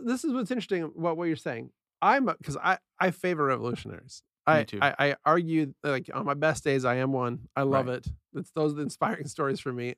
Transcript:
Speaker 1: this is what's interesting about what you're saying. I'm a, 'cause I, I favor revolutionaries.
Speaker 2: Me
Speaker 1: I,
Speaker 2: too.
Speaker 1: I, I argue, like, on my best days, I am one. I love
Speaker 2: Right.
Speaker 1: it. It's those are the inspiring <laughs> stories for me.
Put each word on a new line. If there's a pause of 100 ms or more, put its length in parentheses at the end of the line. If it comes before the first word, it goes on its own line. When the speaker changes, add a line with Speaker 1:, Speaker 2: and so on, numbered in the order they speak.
Speaker 1:
this
is
what's
interesting
about
what
you're
saying. (300)
I'm
a,
'cause
I, (220)
I
favor
revolutionaries. (220)
Speaker 2:
Me
Speaker 1:
I,
Speaker 2:
too.
Speaker 1:
I,
I
argue, (100)
like,
on
my
best
days,
I
am
one.
I
love
Speaker 2:
Right.
Speaker 1:
it. (280)
It's
those
are
the
inspiring
<laughs>
stories
for
me.